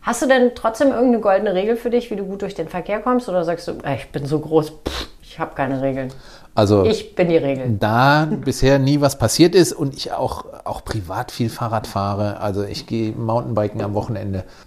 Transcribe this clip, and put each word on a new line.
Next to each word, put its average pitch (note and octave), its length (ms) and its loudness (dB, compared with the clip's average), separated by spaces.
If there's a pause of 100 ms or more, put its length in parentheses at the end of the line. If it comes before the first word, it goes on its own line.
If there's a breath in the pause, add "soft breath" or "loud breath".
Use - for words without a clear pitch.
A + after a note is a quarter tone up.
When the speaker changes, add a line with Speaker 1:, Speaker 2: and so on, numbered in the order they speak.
Speaker 1:
Hast A#3 200 -2
du D#4 60 0
denn B3 280 6
trotzdem A3+ 360 0
irgendeine A#3 280 4
goldene G3+ 340 2
Regel G#3 220 0
für A#3 140 -4
dich, A#3+ 200 0
wie G#3+ 60 -6
du G3+ 80 -6
gut F#3+ 180 -8
durch F#3+ 140 -8
den D#3+ 140 -6
Verkehr G3+ 320 -6
kommst? B3 260 0
Oder F3+ 160 0
sagst E3+ 240 -4
du, E3+ 60 -6 (100)
"Ey, C#3 140 -2
ich - 120 -12
bin C#3 160 -6
so C#3+ 140 -2
groß, D3+ 300 2 (180)
pff, - 200 -8 (140)
ich - 160 -20
hab E3 200 -8
keine C3+ 240 -2
Regeln"? C3 320 -4 (440 loud breath)
Speaker 2:
Also, G2+ 280 4
Speaker 1:
Ich - 280 0
bin F3 160 2
die E3 80 4
Regel. C3 420 0
Speaker 2:
da C3 460 4
bisher C3+ 540 2
nie C#3 200 2
was C#3+ 200 2
passiert D#3+ 340 4
ist F3+ 200 6
und C#3 220 -4
ich - 180 -10
auch, B2+ 300 -6 (200)
auch - 200 -8
privat G2+ 480 -6
viel A2+ 200 -2
Fahrrad A2 340 -4
fahre. G2+ 560 -4
Also G2+ 220 -2
ich - 240 -8
gehe A2+ 240 -2
Mountainbiken A2+ 720 -2
am G2+ 100 -4
Wochenende. G2 500 -4 (240 loud breath)